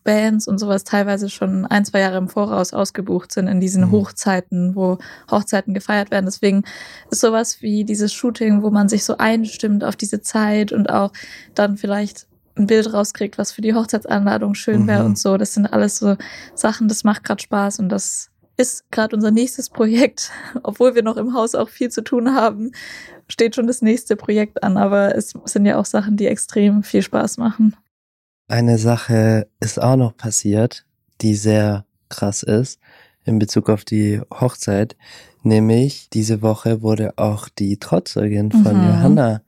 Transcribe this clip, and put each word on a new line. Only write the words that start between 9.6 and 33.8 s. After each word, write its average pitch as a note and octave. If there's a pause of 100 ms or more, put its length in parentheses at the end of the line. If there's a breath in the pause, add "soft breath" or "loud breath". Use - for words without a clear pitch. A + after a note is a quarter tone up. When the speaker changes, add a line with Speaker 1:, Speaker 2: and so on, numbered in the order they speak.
Speaker 1:
auf G#3
diese G#3
Zeit G#3+
und G#3
auch G3+ (400 loud breath)
dann G3+
vielleicht G3+ (300)
ein G3+
Bild A3
rauskriegt, G3+
was -
für -
die A3
Hochzeitsanladung G#3
schön G#3+
wär G#3
Speaker 2:
Mhm. A3+
Speaker 1:
und G#3
so. -
Das G#3
sind G3+
alles G#3
so G3+ (360 loud breath)
Sachen, A3
das A3
macht G#3
grad -
Spaß G3+
und G3
das - (280)
ist -
grad A3
unser G#3+
nächstes A#3+
Projekt. A#3 (160 loud breath)
<laughs> -
Obwohl A#3+
wir A#3
noch A3
im A#3
Haus A#3
auch A3
viel B3
zu A3+
tun B3
haben, A3+ (560 loud breath)
steht A3+
schon A#3
das B3
nächste A3+
Projekt G#3
an, G3
aber G3+
es - (120)
sind G3+
ja G3+
auch G#3
Sachen, G#3
die G3+
extrem G#3
viel -
Spaß -
machen. A3 (720)
Speaker 2:
Eine A#2
Sache A2 (120)
ist -
auch B2+
noch B2
passiert, A2 (360)
die G#2+
sehr G#2 (240)
krass -
ist A2+ (460 soft breath)
in A2
Bezug G#2+
auf G#2+